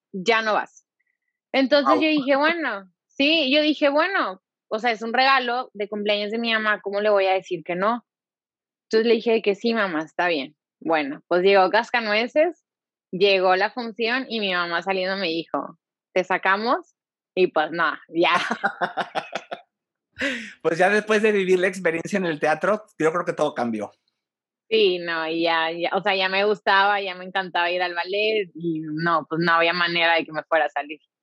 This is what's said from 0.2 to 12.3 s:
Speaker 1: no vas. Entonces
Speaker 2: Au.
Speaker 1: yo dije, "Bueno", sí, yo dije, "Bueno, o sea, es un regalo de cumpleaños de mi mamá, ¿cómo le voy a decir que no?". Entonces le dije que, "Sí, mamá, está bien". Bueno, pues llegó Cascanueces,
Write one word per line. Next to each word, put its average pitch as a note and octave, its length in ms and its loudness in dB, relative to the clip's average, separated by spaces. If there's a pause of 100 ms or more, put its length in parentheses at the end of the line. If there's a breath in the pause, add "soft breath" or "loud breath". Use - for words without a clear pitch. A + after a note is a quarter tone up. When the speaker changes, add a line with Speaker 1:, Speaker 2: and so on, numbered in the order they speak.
Speaker 1:
no A3 100 0
vas. - 340 -4 (640)
Entonces C#4 440 4
Speaker 2:
Au. D4 80 2
Speaker 1:
yo D#4+ 60 2
dije, C#4+ 280 2
"Bueno", C4+ 560 -2 (140)
sí, D4 440 0
yo D4+ 120 4
dije, D4+ 260 2
"Bueno, D4+ 540 0 (260)
o A3 100 -4
sea, A#3 120 0
es G#3+ 100 -4
un A3+ 140 -6
regalo B3+ 580 2
de G3+ 160 -8
cumpleaños G#3 420 -2
de A3+ 80 -4
mi A#3 140 -2
mamá, G#3+ 300 0
¿cómo G3+ 180 -4
le G#3+ 80 2
voy G3+ 160 4
a F#3+ 80 2
decir F#3 320 -4
que F3 100 -6
no?". G#3+ 300 -2 (840)
Entonces A3 180 2
le A3 60 6
dije A3 280 0
que, G#3 120 0
"Sí, A#3 200 -2
mamá, F#3 300 -2
está E3+ 240 -2
bien". D#3 280 -4 (240)
Bueno, D#3 480 -2
pues F3 140 2
llegó F#3+ 280 6
Cascanueces, A#3 960 0 (480)